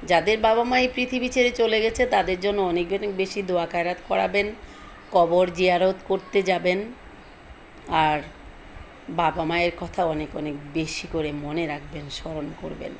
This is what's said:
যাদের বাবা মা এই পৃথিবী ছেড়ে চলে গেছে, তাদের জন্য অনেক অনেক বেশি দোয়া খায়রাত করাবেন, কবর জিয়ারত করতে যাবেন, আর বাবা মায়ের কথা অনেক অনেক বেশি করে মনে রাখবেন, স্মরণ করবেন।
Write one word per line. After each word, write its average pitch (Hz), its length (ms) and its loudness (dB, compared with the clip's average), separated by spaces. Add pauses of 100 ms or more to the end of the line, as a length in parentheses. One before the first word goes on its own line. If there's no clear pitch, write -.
যাদের 175 320 4
বাবা 226 260 4
মা 247 140 2
এই 254 160 4
পৃথিবী 247 340 -2
ছেড়ে 247 220 4
চলে 226 300 2
গেছে, 226 260 2
তাদের 185 340 2
জন্য 202 220 2
অনেক 175 300 0
অনেক 196 240 -2
বেশি 190 260 -2
দোয়া 180 240 0
খায়রাত 175 300 -2 (120)
করাবেন, 196 460 0 (580)
কবর 180 380 6
জিয়ারত 180 440 4 (140)
করতে 190 340 0
যাবেন, 180 360 2 (1080)
আর 156 320 2 (880)
বাবা 165 360 0
মায়ের 175 360 0
কথা 175 240 -2
অনেক 151 320 -2
অনেক 151 180 -6 (200)
বেশি 160 380 -4
করে 151 200 -2
মনে 147 340 -6
রাখবেন, 147 440 -10
স্মরণ 156 400 -8 (100)
করবেন। 165 400 -10